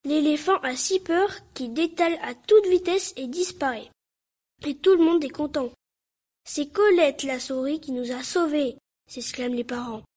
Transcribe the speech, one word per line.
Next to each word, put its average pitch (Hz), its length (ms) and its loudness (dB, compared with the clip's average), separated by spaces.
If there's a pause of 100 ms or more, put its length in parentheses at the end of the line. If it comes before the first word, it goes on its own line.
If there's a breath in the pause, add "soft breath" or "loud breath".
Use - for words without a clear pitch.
L'éléphant 302 560 2
a 254 140 -4
si 370 240 0
peur 370 320 0 (240)
qu'il 233 200 -8
détale 330 480 -2
à 247 120 -10
toute 415 320 4
vitesse 370 500 0
et 262 120 -8
disparaît. 269 640 -4 (760)
Et 285 100 -4
tout 370 200 6
le 330 80 6
monde 330 180 4
est 269 60 -6
content. « 285 420 -4 (760)
C'est 294 280 -6
Colette 349 520 4
la 262 140 -4
souris 269 420 -4
qui 285 120 -10
nous 247 180 -4
a 254 120 -8
sauvés », 294 560 0 (280)
s'exclament 247 480 -6
les 240 100 -4
parents. 240 380 -10 (140)